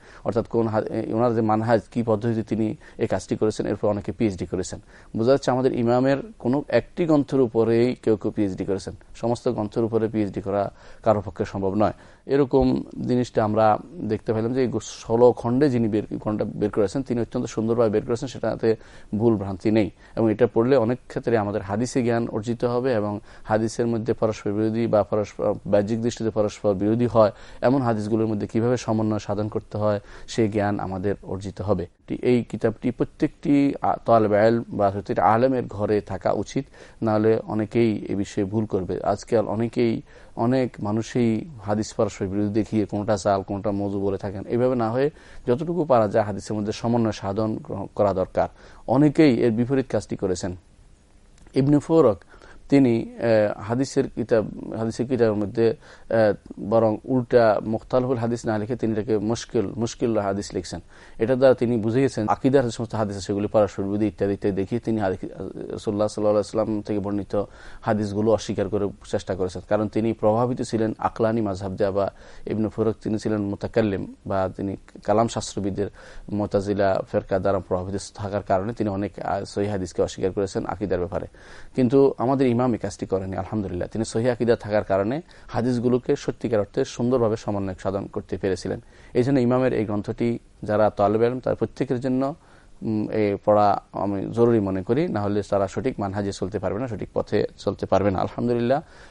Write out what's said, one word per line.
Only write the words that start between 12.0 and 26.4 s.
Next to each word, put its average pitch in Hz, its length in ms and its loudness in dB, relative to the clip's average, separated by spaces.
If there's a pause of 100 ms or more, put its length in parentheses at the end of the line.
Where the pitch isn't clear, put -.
এরকম 131 580 2 (240)
জিনিসটা 123 360 0
আমরা 107 340 4 (240)
দেখতে 107 320 -4
পেলাম 117 200 -2
যে 131 80 0
এই 123 60 2
গো-, 113 120 -2
ষোলো 117 520 4
খণ্ডে 127 380 2
যিনি 120 180 2
বের, 104 160 0 (160)
খণ্ডটা 107 260 -2 (100)
বের 104 140 0
করেছেন, 113 340 0
তিনি 120 180 -2
অত্যন্ত 123 260 -4
সুন্দরভাবে 113 420 2
বের 107 160 0
করেছেন, 127 220 -4
সেটাতে 113 480 -2 (400)
ভুল 113 200 4
ভ্রান্তি 98 360 -2
নেই। 107 200 4 (240)
এবং 113 160 2
এটা 110 160 4
পড়লে 123 300 4
অনেক 120 300 2
ক্ষেত্রে 123 300 0
আমাদের 104 240 -2
হাদিসে 113 420 -2
জ্ঞান 117 240 0
অর্জিত 117 380 -4
হবে 123 280 0
এবং 104 260 -2 (240)
হাদিসের 110 440 0
মধ্যে 117 260 -2
পরস্পর 110 380 -2
বিরোধী 110 360 0
বা 107 160 4
পরস্পর, 107 500 -2 (140)
বাহ্যিক 104 340 2
দৃষ্টিতে 113 280 -2
পরস্পর 104 480 0